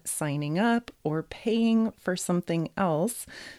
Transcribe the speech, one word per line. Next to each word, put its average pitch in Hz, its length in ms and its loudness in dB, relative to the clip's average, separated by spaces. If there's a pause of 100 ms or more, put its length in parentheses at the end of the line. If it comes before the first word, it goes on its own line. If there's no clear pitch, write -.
signing 147 520 -2
up 233 320 2 (140)
or 156 180 0
paying 226 720 2
for - 240 -2
something 175 600 0
else. 185 480 0 (340)